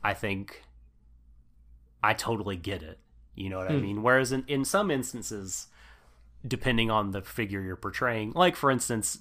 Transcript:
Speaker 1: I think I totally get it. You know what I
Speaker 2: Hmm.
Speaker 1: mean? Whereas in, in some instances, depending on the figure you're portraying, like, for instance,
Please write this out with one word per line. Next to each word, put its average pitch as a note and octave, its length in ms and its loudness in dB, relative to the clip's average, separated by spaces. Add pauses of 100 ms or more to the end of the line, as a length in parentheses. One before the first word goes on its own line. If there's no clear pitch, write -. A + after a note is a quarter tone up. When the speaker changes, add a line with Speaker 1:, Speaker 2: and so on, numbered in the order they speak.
Speaker 1:
I G#2 100 2
think G2 480 -4 (1400)
I G#2+ 100 6
totally G2+ 420 -2
get F2+ 280 -6
it. - 160 -18 (360)
You G2 140 -6
know F#2+ 80 -6
what F#2+ 120 -4
I D3 40 2
Speaker 2:
Hmm. C#3+ 80 2
Speaker 1:
mean? G#2 220 -4
Whereas B2+ 280 4
in, C3 160 -2
in C#3 160 0
some G3+ 280 2
instances, G#2+ 760 -6 (800)
depending A#2 440 2
on G#2 200 2
the G2 120 -4
figure G2 380 -4
you're F#2 140 -6
portraying, A2 580 -2
like, F3 220 6
for C#3 140 4
instance, A#2+ 520 0